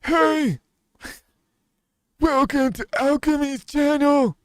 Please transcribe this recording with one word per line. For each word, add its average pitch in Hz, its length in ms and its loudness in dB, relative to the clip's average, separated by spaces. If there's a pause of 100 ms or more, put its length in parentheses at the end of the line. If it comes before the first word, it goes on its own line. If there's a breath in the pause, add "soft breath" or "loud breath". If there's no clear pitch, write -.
Hey, 311 580 0 (1600 loud breath)
welcome 277 540 0
to 220 140 -10 (120)
Alchemy's 285 680 -2
channel. 285 800 0